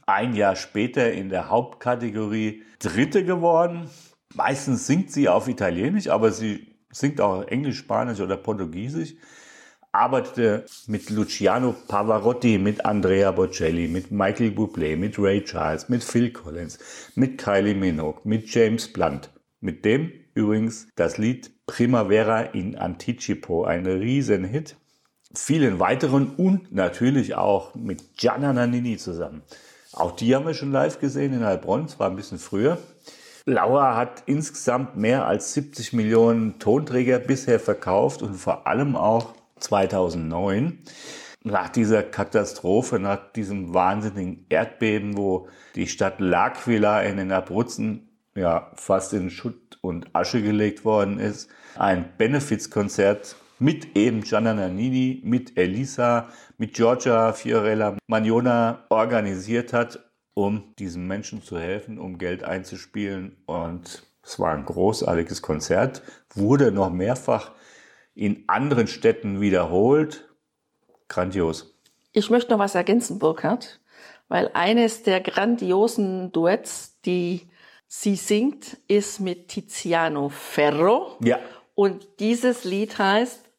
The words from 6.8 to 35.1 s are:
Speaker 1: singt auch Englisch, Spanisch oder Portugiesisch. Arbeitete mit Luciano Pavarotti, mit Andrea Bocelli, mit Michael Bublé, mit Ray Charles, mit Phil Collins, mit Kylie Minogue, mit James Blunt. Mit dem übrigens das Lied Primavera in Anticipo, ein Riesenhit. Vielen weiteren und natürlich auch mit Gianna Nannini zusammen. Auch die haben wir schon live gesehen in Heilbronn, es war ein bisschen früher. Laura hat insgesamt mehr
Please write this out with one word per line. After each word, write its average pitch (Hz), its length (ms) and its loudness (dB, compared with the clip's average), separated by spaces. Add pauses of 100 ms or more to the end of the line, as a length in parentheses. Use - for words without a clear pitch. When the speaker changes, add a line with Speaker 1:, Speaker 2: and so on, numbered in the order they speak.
Speaker 1:
singt 147 280 -2
auch 98 280 0
Englisch, 131 320 -4
Spanisch 110 400 -4
oder 95 180 -2
Portugiesisch. 104 800 -6 (800)
Arbeitete 120 680 2 (220)
mit 104 240 -6
Luciano 107 640 0 (120)
Pavarotti, 110 720 2
mit 104 260 0
Andrea 98 460 4
Bocelli, 85 580 0
mit 90 220 -6
Michael 104 400 0
Bublé, 82 480 -2
mit 107 220 -4
Ray 98 240 2
Charles, 80 440 -4
mit 123 160 -2
Phil 120 300 0
Collins, 80 460 -12 (340)
mit 131 240 0
Kylie 101 380 2
Minogue, 80 480 -2
mit 107 280 -2
James 113 400 2
Blunt. 76 380 -2 (320)
Mit 95 240 -6
dem 143 260 2 (220)
übrigens 110 640 0
das 85 240 0
Lied 120 320 -2 (160)
Primavera 113 760 2
in 104 340 -6
Anticipo, 90 920 -4
ein 87 200 -2
Riesenhit. 110 920 -2 (580)
Vielen 135 420 2
weiteren 131 600 2
und 185 360 2
natürlich 101 600 2
auch 98 400 0
mit - 420 -10
Gianna 139 340 0
Nannini 120 460 0
zusammen. 78 460 -8 (500)
Auch 87 200 -2
die 117 200 2
haben 143 140 2
wir 156 80 -4
schon 139 160 -6
live 135 280 0
gesehen 143 340 -2
in 117 120 -2
Heilbronn, 101 400 0
es - 140 -14
war 101 100 0
ein 95 60 -4
bisschen 98 240 -12
früher. 135 400 0 (680)
Laura 127 500 4
hat 120 300 -2
insgesamt 139 720 -2
mehr 110 300 2